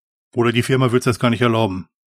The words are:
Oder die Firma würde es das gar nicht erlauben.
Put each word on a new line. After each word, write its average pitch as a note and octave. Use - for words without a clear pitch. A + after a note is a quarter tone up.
Oder A#2+
die A#2
Firma C3
würde A#2
es -
das A#2+
gar B2
nicht A#2
erlauben. A2+